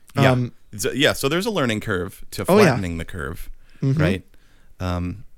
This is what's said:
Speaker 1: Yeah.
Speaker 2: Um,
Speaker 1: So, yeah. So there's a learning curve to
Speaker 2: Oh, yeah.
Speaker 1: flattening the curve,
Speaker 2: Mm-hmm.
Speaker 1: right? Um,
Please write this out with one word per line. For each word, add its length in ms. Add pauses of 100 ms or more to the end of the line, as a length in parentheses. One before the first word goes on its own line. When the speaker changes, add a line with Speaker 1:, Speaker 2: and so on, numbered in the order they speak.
(140)
Speaker 1:
Yeah. 160
Speaker 2:
Um, 220 (220)
Speaker 1:
So, 160
yeah. 220
So 160
there's 160
a 60
learning 300
curve 500
to 180
Speaker 2:
Oh, 80
yeah. 60
Speaker 1:
flattening 340
the 80
curve, 460 (320)
Speaker 2:
Mm-hmm. 180
Speaker 1:
right? 220 (560)
Um, 460 (120)